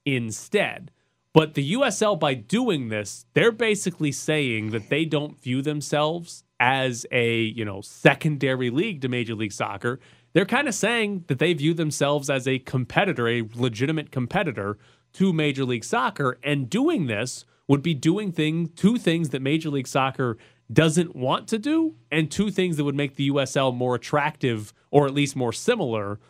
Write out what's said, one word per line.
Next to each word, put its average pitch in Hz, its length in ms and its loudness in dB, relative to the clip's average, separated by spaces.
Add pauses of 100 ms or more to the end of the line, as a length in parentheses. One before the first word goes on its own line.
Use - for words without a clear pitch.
instead. 131 880 -4 (400)
But 156 220 6
the 143 100 0
U 220 220 0
S 226 160 0
L, 208 140 2
by 151 180 0
doing 147 560 0
this, 104 440 -6
they're 202 180 6
basically 208 600 -2
saying 127 600 -2
that 113 180 -6
they 151 160 2
don't 147 360 -4
view 127 200 -2
themselves 151 800 -2 (160)
as 127 520 2
a, 117 280 2
you 113 240 -2
know, 101 180 -6
secondary 135 880 2
league 160 320 -2
to 131 60 -2
Major 120 280 -2
League 104 180 -4
Soccer. 110 460 -4 (340)
They're 180 120 4
kinda 254 280 -2
saying 208 540 -2
that 135 120 -2
they 175 140 2
view 156 200 0
themselves 147 560 0
as 135 180 0
a 131 120 0
competitor, 131 720 0
a 117 260 0
legitimate 127 560 -2
competitor 120 640 -2 (360)
to 190 180 2
Major 147 320 0
League 123 220 -2
Soccer, 208 580 -2
and 139 260 -2
doing 262 380 2
this 113 380 -4 (220)
would 139 160 4
be 170 100 0
doing 175 380 -2
thing, 160 440 -2
two 226 220 2
things 165 320 0
that 131 120 -4
Major 156 280 0
League 139 180 -4
Soccer 131 500 0 (340)
doesn't 160 440 4
want 156 340 -2
to 226 100 -2
do, 311 360 0 (160)
and 156 200 0
two 202 180 0
things 185 280 0
that 147 60 0
would 143 120 0
make 143 200 -2
the 139 100 0
U 139 140 2
S 131 160 -2
L 135 160 2
more 123 240 0
attractive, 123 800 -2 (180)
or 143 160 8
at 135 60 -2
least 143 220 0
more 123 180 0
similar, 113 640 -2 (100)